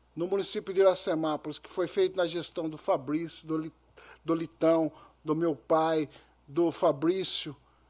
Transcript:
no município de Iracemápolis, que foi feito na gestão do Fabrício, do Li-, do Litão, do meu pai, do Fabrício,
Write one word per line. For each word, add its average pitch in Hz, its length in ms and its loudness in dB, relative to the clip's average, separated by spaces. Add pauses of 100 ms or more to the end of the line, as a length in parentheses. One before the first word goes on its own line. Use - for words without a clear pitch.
(140)
no 160 120 -2
município 196 460 -4
de 180 80 2
Iracemápolis, 160 800 2
que - 100 -18
foi 180 180 -2
feito 185 300 0
na 175 100 2
gestão 160 420 -6
do 156 100 -8
Fabrício, 156 680 -2
do 160 100 -2
Li-, 160 160 -6 (520)
do 165 100 0
Litão, 160 580 2 (320)
do 151 100 -2
meu 165 200 0
pai, 160 540 0 (380)
do 160 260 0
Fabrício, 160 840 0 (340)